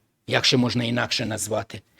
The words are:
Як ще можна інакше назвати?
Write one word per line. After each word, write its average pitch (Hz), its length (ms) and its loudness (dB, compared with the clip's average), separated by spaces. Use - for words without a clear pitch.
Як 120 180 2
ще - 120 4
можна 120 260 2
інакше 117 420 0
назвати? 107 560 -4